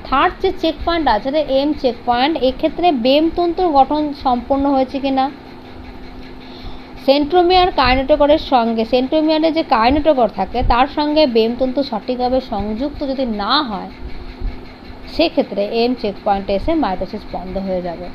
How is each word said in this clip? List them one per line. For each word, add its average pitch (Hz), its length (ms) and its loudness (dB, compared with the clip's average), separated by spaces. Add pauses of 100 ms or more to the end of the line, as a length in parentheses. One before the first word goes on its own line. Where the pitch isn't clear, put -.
থার্ড 311 360 0
যে 381 100 0 (100)
চেক 320 240 0
পয়েন্ট 339 240 0
আছে, 214 220 2
এটা 302 120 0 (120)
এম 269 200 2
চেক 254 220 0 (100)
পয়েন্ট। 247 280 2 (100)
এক্ষেত্রে 320 440 0 (140)
বেম 277 280 6
তন্তুর 349 420 0
গঠন 277 300 4 (220)
সম্পন্ন 269 480 0
হয়েছে 262 280 0
কি 269 120 -2
না, 262 140 2 (1800)
সেন্ট্রোমিয়ার 359 680 4
কাইনেটোকরের 285 800 4
সঙ্গে, 226 360 2
সেন্ট্রোমিয়ারে 311 680 2
যে 320 180 0
কাইনেটোকর 262 680 4
থাকে 202 280 -4
তার 247 240 4
সঙ্গে 302 400 2
বেম 226 280 2
তন্তু 262 280 0
সঠিকভাবে 254 560 -2 (100)
সংযুক্ত 214 580 -4
যদি 269 180 -2 (120)
না 208 160 -2 (100)
হয় 190 260 -8 (1200)
সেক্ষেত্রে 269 480 -2 (120)
এম 233 220 0
চেক 202 280 -4
পয়েন্টে 196 300 0
এসে 190 220 0
মাইটোসিস 196 560 -2
বন্ধ 180 260 -8
হয়ে 190 240 -4
যাবে। 175 340 -8